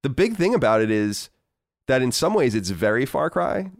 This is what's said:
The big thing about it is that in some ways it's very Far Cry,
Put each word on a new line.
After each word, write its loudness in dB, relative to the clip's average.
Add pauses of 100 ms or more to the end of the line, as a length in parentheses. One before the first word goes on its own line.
The -2
big 0
thing 2
about 4
it 0
is -2 (580)
that 2
in 0
some -2
ways 2
it's -2
very 0
Far -4
Cry, -4